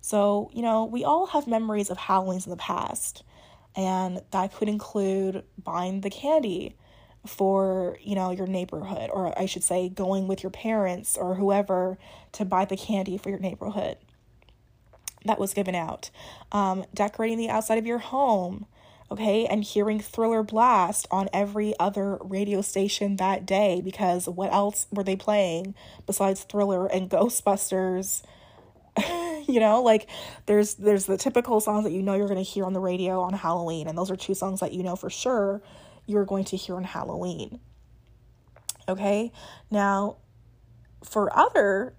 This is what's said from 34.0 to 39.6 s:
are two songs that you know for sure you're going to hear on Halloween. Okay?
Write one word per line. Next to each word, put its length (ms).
are 60
two 180
songs 240
that 140
you 100
know 140
for 120
sure 540
you're 200
going 220
to 100
hear 180
on 80
Halloween. 800
Okay? 420